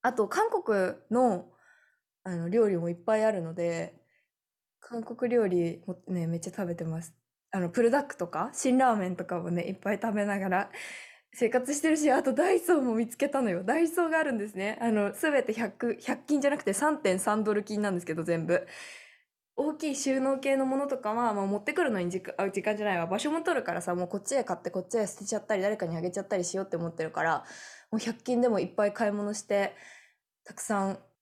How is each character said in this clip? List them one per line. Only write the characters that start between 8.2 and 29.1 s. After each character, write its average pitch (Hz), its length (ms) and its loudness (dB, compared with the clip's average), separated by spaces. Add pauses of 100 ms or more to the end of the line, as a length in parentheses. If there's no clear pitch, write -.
か、 175 260 -4
辛 254 260 2
ラ 254 160 6
ー - 20 2
メ 185 140 0
ン 180 60 -4
と 175 100 -8
か 180 120 -4
も 170 140 -4
ね、 175 160 0
い 196 40 -4
っ - 40 -4
ぱ 202 160 -2
い 202 100 -2
食 226 100 0
べ 208 120 0
な 196 160 -2
が 190 80 -2
ら 190 220 0 (640)
生 233 160 2
活 254 240 0
し 285 80 -2
て 320 80 4
る 311 80 4
し、 294 120 4
あ 262 120 4
と 262 100 2
ダ 349 200 4
イ 349 80 4
ソ 349 180 4
ー - 20 4
も 247 140 2
見 226 120 2
つ - 100 -14
け 277 120 0
た 269 140 0
の 220 80 2
よ。 180 120 -2
ダ 247 160 2
イ 330 100 4
ソ 339 180 0
ー 311 40 -2
が 320 80 2
あ 320 40 2
る 285 100 0
ん 226 60 -2
で 202 100 -4
す 208 60 -14
ね。 202 260 -4
あ 233 100 0
の、 208 240 2
す 311 160 0
べ 277 120 4
て 214 100 -2
百、 226 480 -4
百 - 240 -6
均 294 160 2
じ 285 80 4
ゃ - 20 6
な 233 60 0
く 196 60 -10
て 196 100 0
三 294 300 0
点 185 160 2
三 214 260 0
ド 214 80 2
ル 208 100 0
均 208 200 -2
な 208 80 0
ん 185 40 0
で 175 60 -2
す 175 60 -12
け 160 80 -4
ど、 165 80 -4
全 165 240 0
部。 170 200 2 (920)
大 302 160 -2
き 302 180 -4
い - 40 -4
収 269 240 0
納 262 180 0
系 269 180 0
の 269 80 2
も 262 120 0
の 285 100 0
と 269 120 -4
か 214 160 -4
は、 233 180 0
ま 202 100 -2
あ、 196 40 0
持 202 120 0
っ 202 60 -8
て 294 80 -2
く 359 100 0
る 277 80 2
の 208 80 0
に 175 120 -2
時 185 100 -4
間、 - 180 -12
あ、 190 120 0
時 190 120 -4
間 214 140 0
じ 214 60 -6
ゃ 208 40 -2
な 196 80 2
い 175 40 0
わ。 165 80 -2
場 190 120 -2
所 294 120 -2
も 320 100 -2
取 339 140 0
る 254 100 0
か 170 80 -4
ら 175 80 -4
さ、 175 140 -4
も 180 100 -2
う 175 40 -8
こ 196 100 -4
っ 196 40 -6
ち - 120 -4
で 254 100 2
買 180 120 -2
っ - 40 -16
て 175 100 -6
こ 185 100 -4
っ - 80 -12
ち 233 100 0
で 208 80 2
捨 - 120 -10
て 202 60 -12
ち 214 120 -4
ゃ - 20 -2
っ 208 80 -8
た 214 100 0
り、 190 60 0
誰 208 160 0
か 190 80 -2
に 165 100 -4
あ 165 60 -4
げ 180 80 -2
ち 196 80 -6
ゃ 196 40 -4
っ - 60 -10
た 208 80 0
り 180 80 0
し 185 120 -4
よ 190 80 -2
う - 20 -8
っ - 20 -18
て 170 80 -4
思 170 120 -4
っ 165 60 -8
て 160 80 -6
る 160 80 -4
か 156 120 -2
ら、 165 220 0 (460)
も 220 60 -2
う - 20 0
百 226 240 -6
均 240 200 0
で 247 80 6
も 196 100 2
い 180 40 0
っ 185 100 -6
ぱ 208 120 4
い 202 60 0
買 208 160 0
い 202 40 0